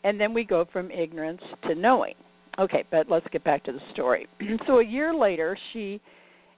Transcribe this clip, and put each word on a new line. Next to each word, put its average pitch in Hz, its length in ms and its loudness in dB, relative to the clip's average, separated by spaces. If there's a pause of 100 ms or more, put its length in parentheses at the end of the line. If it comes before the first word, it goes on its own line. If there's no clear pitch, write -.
And 202 160 2
then 214 140 0
we 233 100 0
go 175 280 2
from 185 180 -6
ignorance 165 500 -6 (280)
to 170 60 2
knowing. 214 400 2 (440)
Okay, 190 320 0
but 160 180 2
let's 170 220 2
get 156 140 -4
back 147 200 0
to 135 80 -8
the 135 80 -10 (120)
story. - 340 0 (140)
<clears throat> 214 260 -4
So 262 140 6
a 233 40 6
year 285 300 -2
later, 185 420 0 (160)
she, 208 280 -8 (580)